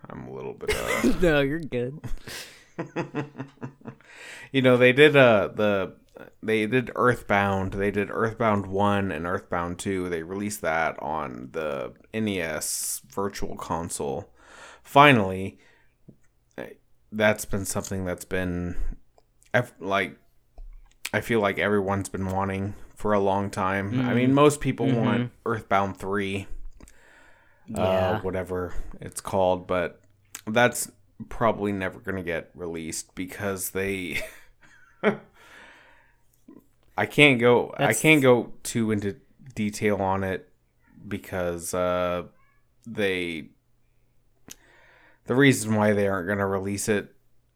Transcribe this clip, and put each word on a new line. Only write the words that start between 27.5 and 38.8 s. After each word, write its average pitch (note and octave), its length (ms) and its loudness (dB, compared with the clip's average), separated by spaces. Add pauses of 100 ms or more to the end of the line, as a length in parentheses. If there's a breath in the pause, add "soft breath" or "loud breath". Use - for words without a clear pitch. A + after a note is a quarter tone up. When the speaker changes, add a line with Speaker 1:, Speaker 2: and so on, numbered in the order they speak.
Speaker 1:
uh, G2 60 -2
Speaker 2:
Yeah. F#2 400 2
Speaker 1:
whatever F2+ 540 -4 (260 loud breath)
it's - 220 -12
called, F#2 440 0
but F2+ 360 -4 (440)
that's A#2+ 440 2 (400)
probably G#2 420 0
never F#2+ 280 -4
gonna F#2+ 220 -6
get D#2+ 320 -6
released E2 600 -10
because F#2+ 560 -6
they, F#2+ 560 -4
<laughs> - 60 -16 (2750 loud breath)
I G#2 100 0
can't C#3+ 340 6
go, A#2+ 380 4
I C#3+ 100 2
Speaker 2:
That's A2+ 120 0
Speaker 1:
can't D#3 220 6
go B2 300 6 (120)
too A2+ 260 -2